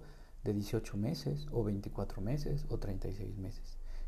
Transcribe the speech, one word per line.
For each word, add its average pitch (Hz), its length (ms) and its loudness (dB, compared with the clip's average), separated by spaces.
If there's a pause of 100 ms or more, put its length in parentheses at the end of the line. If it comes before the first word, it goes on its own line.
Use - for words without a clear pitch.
(460)
de 104 80 4
dieciocho 104 440 2
meses, 143 540 2
o 117 120 4
veinticuatro 98 580 0
meses, - 480 2
o 113 100 2
treinta 98 300 0
y 101 40 0
seis 101 240 -2
meses. - 400 -4 (300)